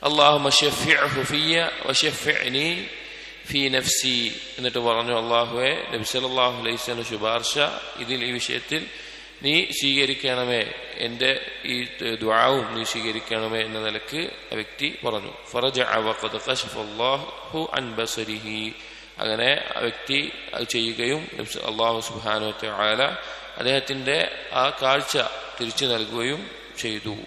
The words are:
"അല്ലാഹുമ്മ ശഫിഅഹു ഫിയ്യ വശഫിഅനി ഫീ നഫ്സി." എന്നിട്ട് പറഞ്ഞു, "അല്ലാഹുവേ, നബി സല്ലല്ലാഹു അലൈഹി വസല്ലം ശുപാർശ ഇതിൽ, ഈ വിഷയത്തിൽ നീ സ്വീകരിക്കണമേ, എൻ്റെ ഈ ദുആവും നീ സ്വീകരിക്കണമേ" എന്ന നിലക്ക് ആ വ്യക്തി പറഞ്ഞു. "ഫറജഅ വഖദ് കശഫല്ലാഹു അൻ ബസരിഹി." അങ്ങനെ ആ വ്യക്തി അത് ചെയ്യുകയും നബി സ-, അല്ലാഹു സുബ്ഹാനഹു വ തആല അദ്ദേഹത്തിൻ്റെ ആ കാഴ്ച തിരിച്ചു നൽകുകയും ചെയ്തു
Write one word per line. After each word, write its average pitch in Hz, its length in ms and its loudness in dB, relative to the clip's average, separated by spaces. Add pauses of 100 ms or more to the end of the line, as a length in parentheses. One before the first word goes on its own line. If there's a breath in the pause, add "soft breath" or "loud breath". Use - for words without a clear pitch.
"അല്ലാഹുമ്മ 147 460 8
ശഫിഅഹു 143 720 4
ഫിയ്യ 156 460 2 (160)
വശഫിഅനി 151 1000 0 (580 loud breath)
ഫീ 139 240 2
നഫ്സി." 127 720 2 (160)
എന്നിട്ട് 123 200 -2
പറഞ്ഞു, 117 400 2
"അല്ലാഹുവേ, 117 720 2
നബി 117 120 -2
സല്ലല്ലാഹു 127 560 2
അലൈഹി 117 160 -2
വസല്ലം 117 300 -4
ശുപാർശ 113 540 0 (380)
ഇതിൽ, 123 280 -4
ഈ 123 60 -2
വിഷയത്തിൽ 123 560 -4 (560 loud breath)
നീ 156 220 4
സ്വീകരിക്കണമേ, 131 1080 2 (220)
എൻ്റെ 123 560 0 (140)
ഈ 123 220 -2 (340)
ദുആവും 113 540 6
നീ 113 80 -2
സ്വീകരിക്കണമേ" 110 760 -2
എന്ന 110 200 -2
നിലക്ക് 110 500 -4 (240)
ആ - 20 -4
വ്യക്തി 120 500 -4
പറഞ്ഞു. 110 280 -2 (180)
"ഫറജഅ 123 480 2
വഖദ് 110 400 0 (120)
കശഫല്ലാഹു 127 1200 -2
അൻ 127 180 -2
ബസരിഹി." 110 840 -4 (460 loud breath)
അങ്ങനെ 110 420 2 (160)
ആ - 20 -4
വ്യക്തി 139 520 -2 (220)
അത് 117 100 -2
ചെയ്യുകയും 120 680 -2
നബി - 100 -6
സ-, - 140 -8
അല്ലാഹു 113 420 0
സുബ്ഹാനഹു 107 500 -2
വ 104 40 -6 (100)
തആല 107 400 2 (540 loud breath)
അദ്ദേഹത്തിൻ്റെ 135 720 2 (220)
ആ 131 160 4
കാഴ്ച 143 480 2 (440)
തിരിച്ചു 120 240 -2
നൽകുകയും 120 640 -2 (280)
ചെയ്തു 107 480 -4